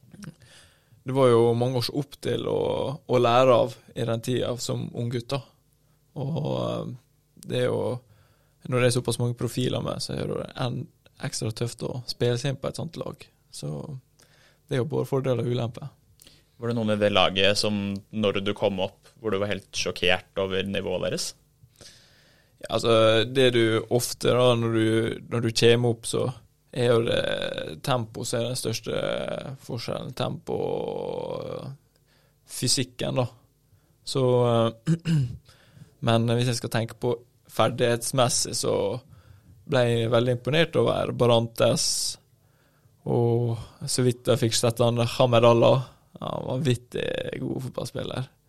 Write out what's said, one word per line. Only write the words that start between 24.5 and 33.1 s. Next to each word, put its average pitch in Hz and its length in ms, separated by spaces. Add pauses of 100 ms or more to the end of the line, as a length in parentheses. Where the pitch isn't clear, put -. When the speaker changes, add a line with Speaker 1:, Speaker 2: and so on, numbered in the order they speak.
Speaker 1:
når 113 160
du, 110 100 (460)
når 113 140
du 113 100
kommer 117 400
opp, - 120
så 120 180 (480)
er 123 180
jo 113 100
det - 200 (600)
tempo 120 420
som 117 180
er 117 80
den 127 100
største - 380 (640)
forskjellen. - 500
Tempo - 420
og 50 1120 (800)
fysikken, 135 720